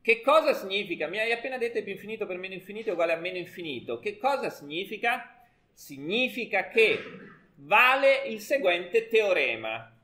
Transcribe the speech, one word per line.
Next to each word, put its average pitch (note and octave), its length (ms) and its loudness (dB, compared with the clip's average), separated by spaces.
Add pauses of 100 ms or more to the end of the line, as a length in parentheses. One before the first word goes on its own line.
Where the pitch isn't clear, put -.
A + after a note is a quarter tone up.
Che A3+ 200 2
cosa D4 320 6
significa? F#3+ 560 -4
Mi F#3+ 100 -6
hai A3+ 140 0
appena B3+ 240 -6
detto A#3 180 -4
che A3 80 -2
più G3 100 -8
infinito G#3 340 -8
per F3+ 100 -8
meno F#3+ 180 -10
infinito G#3 360 -8
è - 20 -2
uguale E3 220 0
a - 20 -4
meno F3+ 220 -6
infinito. D3+ 600 -8
Che - 200 -8
cosa B3+ 320 0
significa? F#3+ 920 -6 (280)
Significa F#3+ 960 -4
che A3 300 4 (580)
vale C4 720 6
il A3 120 -6
seguente G#3 720 0
teorema. A#2+ 960 0